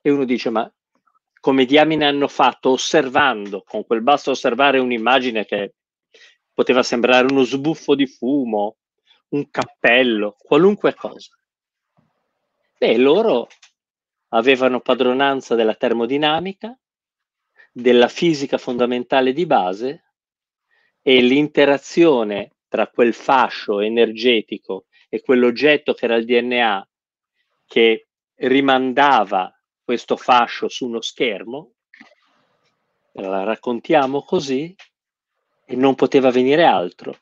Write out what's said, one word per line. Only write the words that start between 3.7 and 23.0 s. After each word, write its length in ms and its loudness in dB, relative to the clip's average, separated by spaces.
quel, 160 -2
basta 300 0
osservare 480 0
un'immagine 680 -2
che 300 -6
poteva 300 0
sembrare 480 2
uno 140 2
sbuffo 500 -2
di 140 0
fumo, 720 -4
un 220 -6
cappello, 880 0
qualunque 560 0
cosa". 420 -16
Beh, 180 2
loro 500 2
avevano 500 0
padronanza 760 0
della 220 0
termodinamica, 1000 -4
della 360 4
fisica 500 -2
fondamentale 760 -2
di 120 -4
base, 600 -4
e 140 6
l'interazione 1300 2
tra 180 -2
quel 260 2